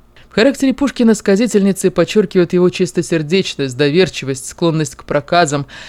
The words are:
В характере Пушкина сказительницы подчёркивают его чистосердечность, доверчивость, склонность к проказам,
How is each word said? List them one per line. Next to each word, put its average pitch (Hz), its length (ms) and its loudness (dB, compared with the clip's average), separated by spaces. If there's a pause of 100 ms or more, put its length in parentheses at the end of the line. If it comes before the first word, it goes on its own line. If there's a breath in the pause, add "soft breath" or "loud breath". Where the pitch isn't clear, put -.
(280 soft breath)
В - 60 -20
характере 262 400 2
Пушкина 233 400 2
сказительницы 196 760 2
подчёркивают 175 640 0
его 180 160 2
чистосердечность, 160 1080 -2
доверчивость, 143 680 0
склонность 160 480 -4
к - 100 -20
проказам, 147 600 0 (220 loud breath)